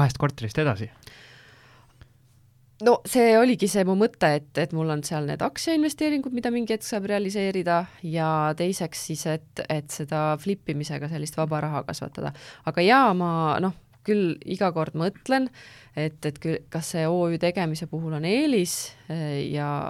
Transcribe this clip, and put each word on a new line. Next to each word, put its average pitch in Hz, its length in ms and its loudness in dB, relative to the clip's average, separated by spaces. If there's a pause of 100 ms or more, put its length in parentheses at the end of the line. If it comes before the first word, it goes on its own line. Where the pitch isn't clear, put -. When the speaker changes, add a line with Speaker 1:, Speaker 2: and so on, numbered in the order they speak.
Speaker 1:
kahest 139 180 2
korterist 127 400 -4
edasi? 113 300 0 (1900)
Speaker 2:
No 233 120 8 (100)
see 233 320 6
oligi 226 320 6
see 196 160 2
mu 185 120 2
mõte, 202 400 2
et, 147 220 -4
et 170 140 0
mul 160 180 -2
on 147 140 -2
seal 151 240 -4
need 147 160 -4
aktsiainvesteeringud, 302 880 0
mida 247 180 -4
mingi 233 220 -2
hetk 220 160 -4
saab 202 220 -4
realiseerida, 190 720 0 (220)
ja 160 260 0 (260)
teiseks 175 500 -4
siis, 156 220 -6
et, 160 400 -6
et 147 240 -4
seda 156 460 -2
flippimisega 151 720 -4
sellist 156 240 -8
vaba 156 240 -2
raha 147 240 -4
kasvatada. - 480 -8 (340)
Aga 160 160 -2
jaa, 240 320 6
ma, 180 180 0 (280)
noh, 180 140 0 (340)
küll 202 380 2
iga 190 260 0
kord 160 240 -4
mõtlen, 254 540 0 (420)
et, 156 320 -6
et 151 160 -4
kü-, 160 300 -4
kas - 260 -8
see 160 100 0
O 175 220 2
Ü 170 100 0
tegemise 170 540 -2
puhul 160 240 -6
on 147 80 -4
eelis, 220 540 2 (320)
eh, 151 320 -4 (100)
ja, 147 160 -2 (220)